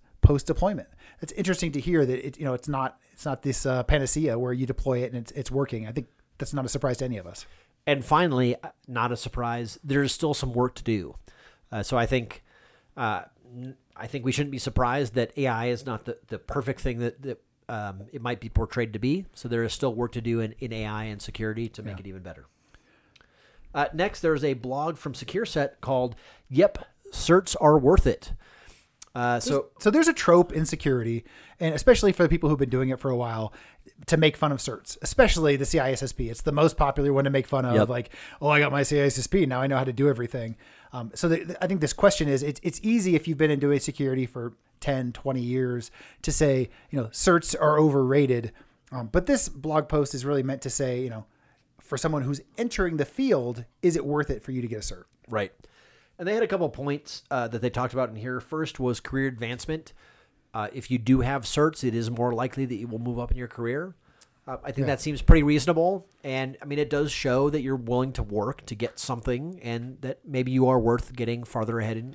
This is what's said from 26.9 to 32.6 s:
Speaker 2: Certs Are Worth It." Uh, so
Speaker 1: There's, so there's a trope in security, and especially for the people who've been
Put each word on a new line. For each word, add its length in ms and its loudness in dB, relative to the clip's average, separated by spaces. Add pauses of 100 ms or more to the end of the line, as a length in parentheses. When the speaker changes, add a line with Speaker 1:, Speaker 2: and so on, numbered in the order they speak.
Speaker 2:
Certs 480 4
Are 180 8
Worth 280 6
It." 260 -2 (840)
Uh, 260 0
so 100 -4
Speaker 1:
There's, 140 2 (160)
so 100 4
there's 180 6
a 40 6
trope 400 6
in 140 0
security, 580 -2 (340)
and 160 0
especially 380 6
for 100 2
the 60 6
people 220 2
who've 80 2
been 100 2